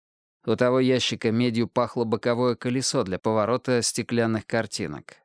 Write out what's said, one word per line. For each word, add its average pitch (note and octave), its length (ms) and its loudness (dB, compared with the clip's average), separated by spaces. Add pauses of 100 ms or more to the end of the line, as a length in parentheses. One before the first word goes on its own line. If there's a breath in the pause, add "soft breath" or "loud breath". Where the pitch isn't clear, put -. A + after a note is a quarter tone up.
(440)
У A2 120 0
того B2+ 240 4
ящика B2 520 2
медью A#2 360 2
пахло B2 360 -2
боковое A#2+ 520 0
колесо B2+ 480 -2
для F#2 160 -4
поворота A2+ 640 0
стеклянных A2+ 640 -2
картинок, F#2+ 760 -6